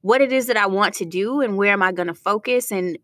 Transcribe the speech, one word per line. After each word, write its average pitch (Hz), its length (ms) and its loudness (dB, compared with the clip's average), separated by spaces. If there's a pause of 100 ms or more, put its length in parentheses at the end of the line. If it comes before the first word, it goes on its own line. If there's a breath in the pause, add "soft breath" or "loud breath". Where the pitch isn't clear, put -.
what 226 180 2
it 262 140 4
is 254 140 0
that 226 100 0
I 202 100 2
want 196 280 0
to 190 100 -6
do 202 340 -4
and 220 160 0
where 202 160 2
am 202 100 2
I 185 120 2
gonna 175 200 -4
focus, 233 560 -2
and, 185 340 -4